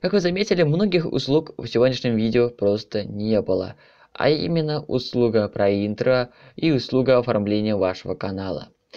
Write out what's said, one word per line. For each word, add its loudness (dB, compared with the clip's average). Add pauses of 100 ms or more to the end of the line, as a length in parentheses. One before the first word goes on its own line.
Как -2
вы 4
заметили, 0
многих 2
услуг 0
в -10
сегодняшнем 2
видео 2
просто -2
не -2
было. -2 (380)
А 0
именно -2
услуга 0
про 0
интро 0 (240)
и 0
услуга 2
оформления 0
вашего -2
канала. -8 (280)